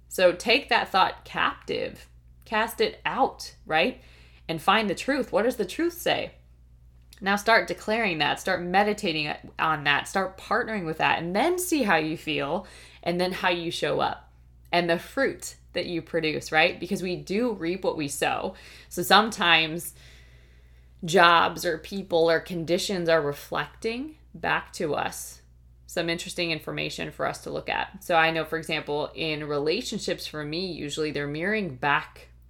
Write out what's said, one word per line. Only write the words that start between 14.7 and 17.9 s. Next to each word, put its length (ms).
And 180
the 80
fruit 560
that 140
you 160
produce, 500
right? 260
Because 240
we 140
do 360
reap 320
what 120